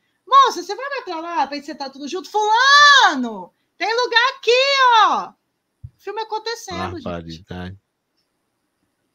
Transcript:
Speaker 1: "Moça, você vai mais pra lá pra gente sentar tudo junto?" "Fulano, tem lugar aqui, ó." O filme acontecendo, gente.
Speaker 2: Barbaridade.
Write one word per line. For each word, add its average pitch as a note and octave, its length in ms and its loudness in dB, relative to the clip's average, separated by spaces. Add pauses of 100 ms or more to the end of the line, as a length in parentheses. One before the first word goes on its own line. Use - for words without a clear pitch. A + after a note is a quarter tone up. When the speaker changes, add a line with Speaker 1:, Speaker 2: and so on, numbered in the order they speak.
(260)
Speaker 1:
"Moça, B4 380 4
você G4+ 120 -10
vai C5 140 -10
mais C5 140 -8
pra E4 160 -10
lá E4+ 260 -4
pra C#4+ 120 -8
gente C#4 80 -14
sentar C#4 260 -12
tudo D4 160 -14
junto?" E4 240 -10
"Fulano, G#4+ 1200 4 (260)
tem G4+ 160 -4
lugar A#4+ 440 0
aqui, - 140 0 (560)
ó." G#3+ 220 -4
O - 40 -20 (640)
filme G#4 240 -12
acontecendo, G#4+ 760 -10
gente. D#4 80 -14
Speaker 2:
Barbaridade. F2+ 760 -12 (1400)